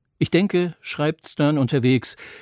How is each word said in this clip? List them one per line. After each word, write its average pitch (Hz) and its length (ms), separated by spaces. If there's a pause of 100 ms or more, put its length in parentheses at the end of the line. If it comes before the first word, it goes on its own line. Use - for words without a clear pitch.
(200)
"Ich - 100
denke", 175 500
schreibt - 480
Stern 151 300
unterwegs, 127 580 (260)